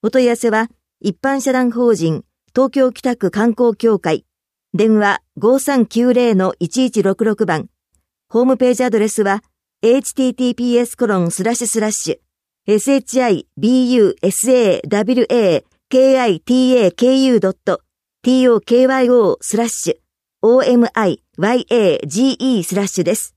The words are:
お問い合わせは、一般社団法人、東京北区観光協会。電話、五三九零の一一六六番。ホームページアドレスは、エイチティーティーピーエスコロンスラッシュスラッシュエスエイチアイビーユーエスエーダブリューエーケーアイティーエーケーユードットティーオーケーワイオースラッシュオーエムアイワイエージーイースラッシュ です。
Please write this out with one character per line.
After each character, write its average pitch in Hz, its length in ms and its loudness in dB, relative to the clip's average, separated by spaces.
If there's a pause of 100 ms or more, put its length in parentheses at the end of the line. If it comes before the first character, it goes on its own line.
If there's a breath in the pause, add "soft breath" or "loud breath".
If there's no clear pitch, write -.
お 214 80 -2
問 254 140 0
い 247 40 2
合 240 40 2
わ 233 40 0
せ 233 140 -2
は、 220 200 -2 (320)
一 202 180 -4
般 269 220 -2
社 269 100 -2
団 254 200 0
法 233 220 2
人、 160 300 -2 (300)
東 262 180 0
京 254 200 0
北 247 240 -6
区 196 160 -4
観 226 200 0
光 233 240 0
協 220 240 0
会。 160 260 -4 (480)
電 214 240 2
話、 208 240 0 (160)
五 240 220 2
三 262 260 0
九 240 280 0
零 233 220 2
の 185 240 0
一 226 260 -2
一 220 180 -2
六 196 200 -2
六 214 220 -2
番。 156 240 -6 (600)
ホ 233 140 0
ー - 20 2
ム 262 120 2
ペ 247 140 2
ー - 20 2
ジ 233 100 -2
ア 247 60 -2
ド 226 100 0
レ 214 100 0
ス 220 140 -2
は、 196 200 -2 (380)
エ 233 160 4
イ 277 60 -2
チ - 120 -12
テ 254 140 0
ィ 247 40 -6
ー - 20 -10
テ 254 80 -4
ィ 247 80 0
ー - 40 -6
ピ 240 220 -2
ー - 20 4
エ 247 60 0
ス 240 100 -14
コ 240 120 -2
ロ 196 140 0
ン 170 100 -2
ス 185 120 -6
ラ 220 80 -2
ッ 240 40 -4
シ 240 100 -6
ュ - 20 -6
ス 220 120 -4
ラ 214 80 -2
ッ 220 40 -4
シ - 300 -8 (460)
ュ 196 40 0
エ 214 60 2
ス 208 140 -2
エ 277 60 2
イ 226 60 -2
チ - 180 -4
ア 247 80 0
イ 180 180 -2 (100)
ビ 247 320 0
ー - 20 0
ユ 220 300 2
ー 185 60 -2
エ 196 40 0
ス 240 200 -2
エ 226 340 2
ー - 20 -14
ダ 202 160 -2
ブ 226 120 0
リ 240 80 2
ュ - 40 -4
ー - 80 -2
エ 190 220 2
ー - 60 -4 (260)
ケ 262 280 4
ー 254 40 0
ア 240 60 0
イ 175 120 -2
テ - 140 -2
ィ 254 220 2
ー 240 80 2
エ 190 60 4
ー - 40 -6
ケ 247 200 2
ー 269 120 2
ユ 247 120 2
ー - 20 4
ド 190 100 0
ッ 190 160 -8
ト - 160 -4 (400)
テ - 80 -2
ィ 254 140 2
ー 247 100 4
オ 226 40 2
ー - 20 0
ケ 240 260 2
ー - 20 2
ワ 262 140 0
イ 247 80 0
オ 220 280 2
ー - 40 -
ス - 160 -6
ラ 233 60 0
ッ 233 60 -4
シ - 220 -6
ュ - 60 -4 (460)
オ 240 180 4
ー - 40 0
エ 247 120 2
ム 233 160 2
ア 214 140 0
イ - 160 -4 (140)
ワ 208 180 -2
イ - 160 -2
エ 208 320 2
ー - 40 -10
ジ 185 180 -2
ー 262 140 0
イ 254 200 -2
ー 170 40 -6
ス - 120 -6
ラ 202 80 -2
ッ 196 40 -4
シ - 140 -6
ュ - 20 -2
で 180 120 -2
す。 - 220 -10